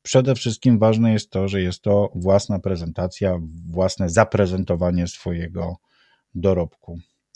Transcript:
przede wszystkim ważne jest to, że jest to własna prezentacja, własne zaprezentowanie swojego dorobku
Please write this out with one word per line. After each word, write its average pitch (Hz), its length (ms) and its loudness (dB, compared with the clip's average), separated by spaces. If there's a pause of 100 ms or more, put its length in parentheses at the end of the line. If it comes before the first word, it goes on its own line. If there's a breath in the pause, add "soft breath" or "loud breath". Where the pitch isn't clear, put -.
przede 131 320 2
wszystkim 117 440 2
ważne 110 340 4
jest 107 180 -2
to, 98 180 -2
że 95 140 0
jest 90 200 -4
to 101 320 2
własna 98 440 2
prezentacja, 90 800 -4 (320)
własne 92 380 -2
zaprezentowanie 90 960 2
swojego 87 720 -8 (580)
dorobku 87 640 -2 (380)